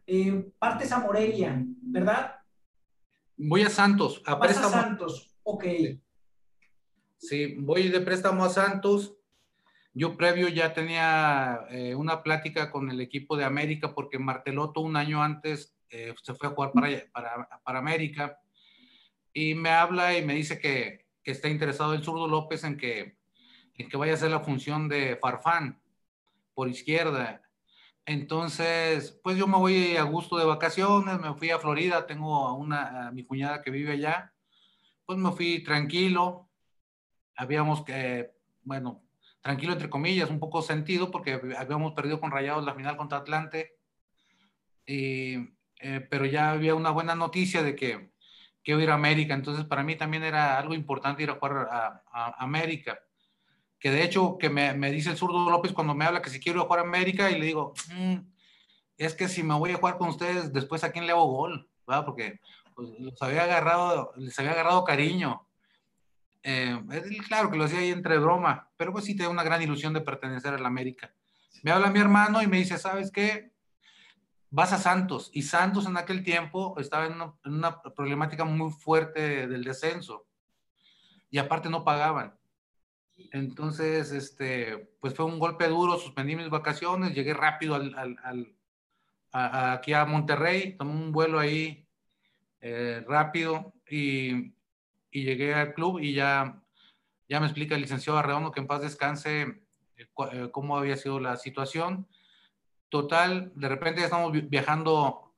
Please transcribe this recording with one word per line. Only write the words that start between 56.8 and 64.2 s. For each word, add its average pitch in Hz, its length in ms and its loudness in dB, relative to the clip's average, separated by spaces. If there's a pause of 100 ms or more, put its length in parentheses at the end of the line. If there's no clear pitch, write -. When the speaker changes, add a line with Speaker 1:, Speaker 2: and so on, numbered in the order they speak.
Speaker 2:
América, 185 420 2
y 180 80 0
le 156 80 -2
digo, 156 280 -2 (200)
"Mm, 185 220 0 (800)
es 160 160 -2
que 185 140 -2
si 180 160 -2
me 156 100 2
voy 160 180 2
a 180 40 -2
jugar 180 220 2
con 180 120 0
ustedes, 170 420 -2
después 139 320 -2
¿a 160 80 0
quién 170 140 -6
le 170 60 2
hago 170 140 6
gol?", 147 440 -2 (160)
¿verdad? 143 200 0
Porque, 113 340 -8 (340)
pues, 120 240 -14
los 131 240 -10
había 139 220 2
agarrado, 170 720 2
les 131 240 -10